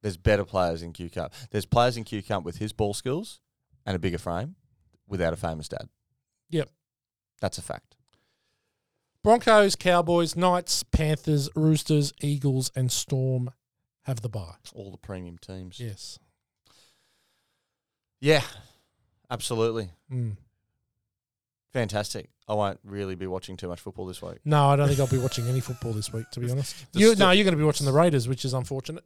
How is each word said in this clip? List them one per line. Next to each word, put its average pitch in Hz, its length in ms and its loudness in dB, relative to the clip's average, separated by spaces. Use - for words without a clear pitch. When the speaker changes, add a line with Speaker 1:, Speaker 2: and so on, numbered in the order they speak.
Speaker 1:
There's 98 160 -4
better 101 280 4
players 85 380 0
in 85 100 -12
Q 85 160 -12
Cup. - 240 -8
There's 104 140 -2
players 120 320 2
in 110 60 -8
Q 104 180 -8
Cup 95 220 -4
with 82 140 -10
his 107 160 -6
ball 104 200 -2
skills 147 460 -6
and 98 100 -2
a 90 40 -2
bigger 87 200 -2
frame 98 360 -6
without 87 260 0
a - 40 -4
famous 80 300 -6
dad. - 220 -10
Speaker 2:
Yep. 156 180 -2
Speaker 1:
That's 95 160 -4
a - 60 -10
fact. - 320 -12
Speaker 2:
Broncos, 214 520 6
Cowboys, 170 600 2
Knights, 180 480 2
Panthers, 151 720 0
Roosters, 156 680 2
Eagles, 135 540 0
and 127 160 0
Storm 131 580 -2
have 123 180 -6
the 117 80 -6
bye. 92 280 -10
Speaker 1:
All 98 160 -12
the 95 80 -18
premium 90 400 -12
teams. 92 400 -16
Speaker 2:
Yes. 110 400 -14
Speaker 1:
Yeah, 143 220 4
absolutely. 113 580 -2
Speaker 2:
Mm. 117 260 -6
Speaker 1:
Fantastic. 104 560 -4
I 107 60 -4
won't 104 300 0
really 98 320 -6
be 90 100 -8
watching 92 320 -8
too 92 100 -10
much 87 140 -8
football 95 240 -12
this 92 160 -12
week. 87 240 -12
Speaker 2:
No, 147 240 4
I 143 60 6
don't 143 120 2
think 139 120 2
I'll 135 80 2
be 131 100 0
watching 123 300 -2
any 131 120 0
football 120 340 -6
this 104 200 -6
week, 113 200 -8
to 120 60 -10
be 120 120 -4
Speaker 1:
<laughs> - 0 -
Speaker 2:
honest. - 420 -6
Speaker 1:
The 180 60 -2
Speaker 2:
You, 214 80 8
Speaker 1:
st- 220 120 6
Speaker 2:
no, 185 120 8
you're 202 140 6
gonna 175 120 2
be 151 60 2
watching 147 240 2
the 135 60 2
Raiders, 147 340 4
which 131 180 -6
is 127 80 -4
unfortunate. 131 520 -8